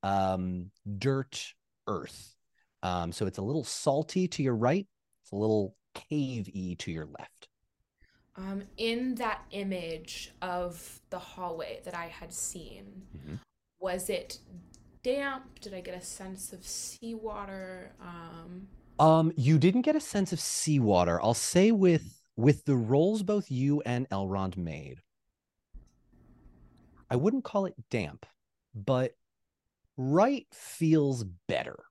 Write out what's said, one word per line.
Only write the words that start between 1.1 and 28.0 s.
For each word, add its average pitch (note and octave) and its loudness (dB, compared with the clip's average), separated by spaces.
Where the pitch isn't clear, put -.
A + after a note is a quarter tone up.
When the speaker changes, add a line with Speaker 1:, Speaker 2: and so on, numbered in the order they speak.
Speaker 1:
earth. - -8
Um, F2 -2
so G#2+ -2
it's F#2 -6
a G2 -6
little C3+ -2
salty D#3 0
to - -4
your B2+ 2
right. C#3 2
It's - -18
a G2+ -8
little G#2+ 2
cave-y A2 -6
to - -8
your D#2+ -6
left. - -18
Speaker 2:
Um, G3 -8
in A#3 -2
that A3+ -4
image F3 -8
of F3+ -6
the F3+ -8
hallway F3 -10
that F3+ -10
I E3+ -8
had - -16
seen, D#3+ -12
Speaker 1:
Mm-hmm. - -12
Speaker 2:
was F#3 -6
it - -6
damp? C4+ -4
Did G3 -14
I F#3 -10
get F3+ -12
a F3+ -12
sense F#3+ -12
of F3+ -16
seawater? G3+ -10
Um, F3 -14
Speaker 1:
Um, D#3+ 8
you D3+ 6
didn't F#3 6
get D4+ 4
a D4+ 2
sense F#3+ -2
of D#3+ -4
seawater. G2 4
I'll A2+ 4
say G3 4
with, F3+ 4
with C3+ 4
the C#3 4
rolls D3 4
both G#3 0
you C#3 0
and B2 -2
Elrond F#2+ -2
made, D2+ -8
I B2 0
wouldn't A3 2
call G3 0
it - -8
damp, F2 -4